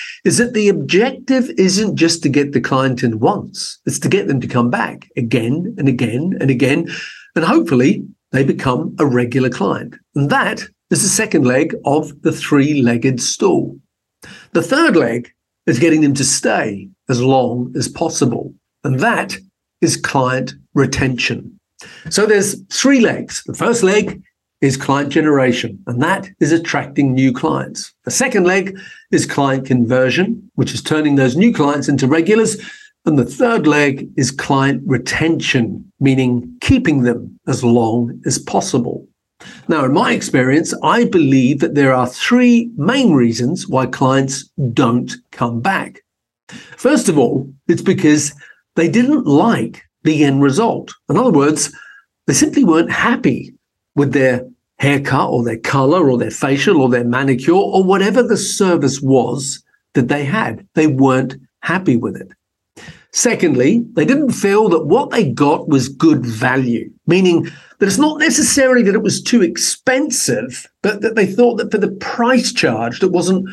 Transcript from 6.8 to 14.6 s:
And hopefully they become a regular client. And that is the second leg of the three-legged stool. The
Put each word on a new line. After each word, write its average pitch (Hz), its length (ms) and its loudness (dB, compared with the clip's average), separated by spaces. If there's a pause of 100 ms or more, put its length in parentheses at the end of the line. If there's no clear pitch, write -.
And 160 100 -2
hopefully 165 600 2 (260)
they 135 140 0
become 135 560 -2
a 156 60 2
regular 123 440 0
client. - 460 -4 (180)
And 143 160 0
that 233 320 -2 (300)
is 156 100 0
the 202 60 -2
second 190 360 0
leg 127 300 0 (120)
of 147 260 0 (100)
the 160 80 0
three-legged 135 880 0
stool. - 560 -2 (760)
The 170 100 0